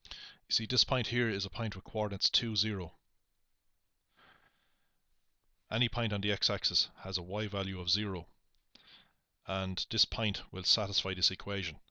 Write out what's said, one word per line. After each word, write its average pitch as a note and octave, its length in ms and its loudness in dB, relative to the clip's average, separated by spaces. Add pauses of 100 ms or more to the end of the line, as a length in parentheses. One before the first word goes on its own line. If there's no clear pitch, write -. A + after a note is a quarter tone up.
(480)
You - 60 -2
see, A2+ 120 2
this B2 180 4
point B2+ 240 2
here A#2+ 220 4
is G2+ 160 0
a G2 40 -6
point A2 260 -4
with F#2+ 80 -10
coordinates G#2 460 0
two, A2+ 260 2
zero. G2+ 380 -2 (2750)
Any A#2 180 2
point A2+ 240 0
on G2 80 0
the G#2 100 2
x-axis - 580 2 (140)
has F#2+ 140 -6
a F2+ 40 -4
y G2+ 260 -2
value F#2+ 320 -2
of F2 120 -2
zero, G2 340 -2 (1200)
and F#2+ 460 -2
this A2+ 140 4
point G#2+ 360 0 (100)
will F#2+ 120 -6
satisfy F#2+ 500 2
this F2+ 160 2
equation. F#2+ 480 -4 (120)